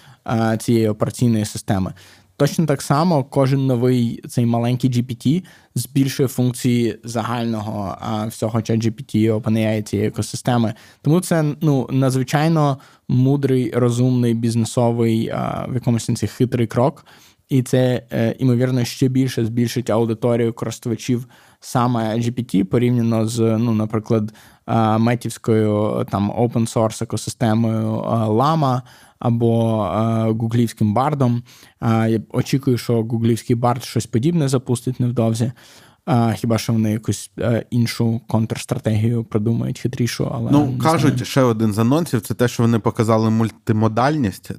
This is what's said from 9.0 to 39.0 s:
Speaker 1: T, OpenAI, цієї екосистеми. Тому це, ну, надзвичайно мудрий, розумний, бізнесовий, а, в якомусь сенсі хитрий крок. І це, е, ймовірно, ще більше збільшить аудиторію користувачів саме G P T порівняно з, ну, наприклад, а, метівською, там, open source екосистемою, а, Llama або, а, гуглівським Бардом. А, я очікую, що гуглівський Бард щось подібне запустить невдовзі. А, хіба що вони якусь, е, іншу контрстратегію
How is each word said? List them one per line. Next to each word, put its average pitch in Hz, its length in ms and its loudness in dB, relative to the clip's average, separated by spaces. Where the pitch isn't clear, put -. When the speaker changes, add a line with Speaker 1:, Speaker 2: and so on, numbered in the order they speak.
Speaker 1:
T, 107 240 2
OpenAI, 110 420 0
цієї 104 260 -2
екосистеми. 117 680 -2
Тому 160 180 2
це, 170 240 0
ну, 139 300 2
надзвичайно 135 880 2
мудрий, 131 680 2
розумний, 123 600 2
бізнесовий, 117 920 2
а, - 420 -4
в 131 40 -4
якомусь 120 300 0
сенсі 113 220 -2
хитрий 120 400 0
крок. 123 400 -2
І 131 140 2
це, 127 400 0
е, 117 260 0
ймовірно, 127 460 2
ще - 240 -2
більше 127 380 0
збільшить 120 440 -2
аудиторію 117 640 0
користувачів 120 720 -4
саме 120 560 0
G 117 140 0
P 120 240 -6
T 185 100 2
порівняно 117 640 0
з, 113 300 0
ну, 117 160 0
наприклад, 107 600 -2
а, 110 320 2
метівською, 113 1120 0
там, 101 220 -2
open 117 420 -2
source 110 280 0
екосистемою, 110 1040 -2
а, 113 220 0
Llama 131 540 0
або, 117 640 2
а, 113 380 0
гуглівським 113 640 0
Бардом. 127 480 0
А, 113 280 2
я 113 120 0
очікую, 127 460 0
що 117 240 0
гуглівський 117 540 0
Бард 120 280 0
щось - 220 -4
подібне 147 420 0
запустить 127 520 -2
невдовзі. 120 520 0
А, 117 260 2
хіба 113 260 0
що - 140 -2
вони 110 200 2
якусь, - 460 -4
е, 117 320 0
іншу 117 580 0
контрстратегію 113 960 -2